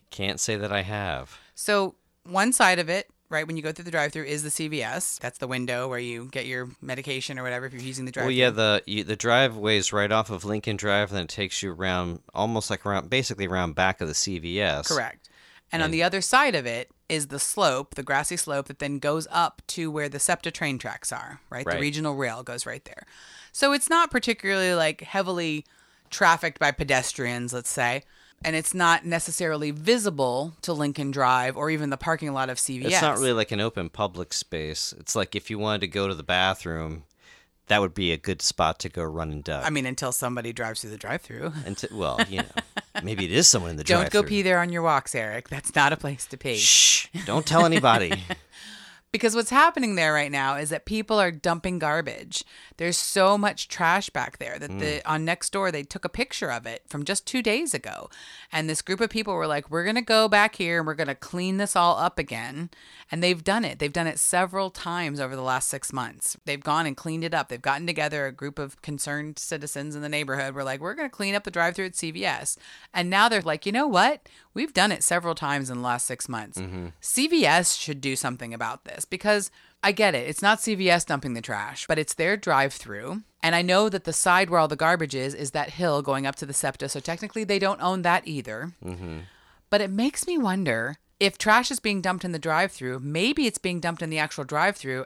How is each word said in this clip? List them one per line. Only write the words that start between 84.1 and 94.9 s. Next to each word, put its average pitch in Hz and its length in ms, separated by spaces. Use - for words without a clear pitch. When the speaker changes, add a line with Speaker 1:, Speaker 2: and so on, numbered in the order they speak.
Speaker 2:
side 180 380
where 175 100
all 156 80
the 147 80
garbage 160 400
is, 135 200
is 139 160
that 143 180
hill 151 320
going 139 240
up 139 120
to - 100
the 139 60
septa. 139 360
So 147 100
technically 185 460
they 196 140
don't 196 220
own 185 200
that 175 260
either. 139 460
Speaker 1:
Mm-hmm. 90 360
Speaker 2:
But 208 120
it 196 100
makes 233 360
me 349 120
wonder 151 580
if 196 180
trash 220 340
is 254 80
being 202 220
dumped 185 240
in 180 60
the 165 80
drive-through, 156 600
maybe 185 480
it's 214 120
being 175 200
dumped 170 220
in 165 80
the 160 100
actual 151 240
drive-through 139 640